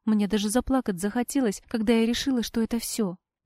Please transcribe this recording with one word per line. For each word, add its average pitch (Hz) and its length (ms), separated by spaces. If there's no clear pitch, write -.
Мне 208 200
даже 208 220
заплакать 247 520
захотелось, 240 640
когда 220 240
я 226 140
решила, 240 360
что 226 200
это 226 180
все, 190 380